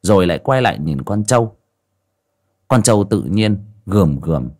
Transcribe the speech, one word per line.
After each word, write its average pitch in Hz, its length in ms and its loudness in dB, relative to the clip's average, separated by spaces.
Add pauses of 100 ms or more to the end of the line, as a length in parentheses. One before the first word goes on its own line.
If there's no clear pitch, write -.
rồi 92 240 4
lại 82 120 -2
quay 131 240 -2
lại 104 160 0
nhìn 73 240 -4
con 104 220 -4
trâu. 117 320 0 (1120)
Con 123 140 2
trâu 104 220 2
tự 101 180 -2
nhiên 104 360 -2 (280)
gườm 87 340 2
gườm, 69 280 -4 (120)